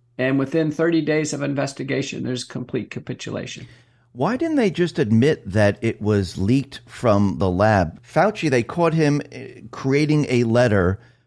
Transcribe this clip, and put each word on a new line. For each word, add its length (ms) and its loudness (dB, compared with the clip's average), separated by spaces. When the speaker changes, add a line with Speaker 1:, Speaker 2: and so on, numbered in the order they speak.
Speaker 1:
And 200 0
within 340 0
thirty 300 0
days 320 -2
of 80 -6
investigation, 800 -4
there's 200 -6
complete 480 -8
capitulation. 760 -12
Speaker 2:
Why 260 -2
didn't 200 -2
they 120 2
just 300 -2
admit 420 2
that 300 2
it 180 -4
was 380 0
leaked 480 0
from 540 2
the 100 2
lab? 540 2
Fauci, 440 0
they 140 2
caught 320 0
him, 380 2
eh, 300 -16
creating 580 0
a 140 4
letter, 560 4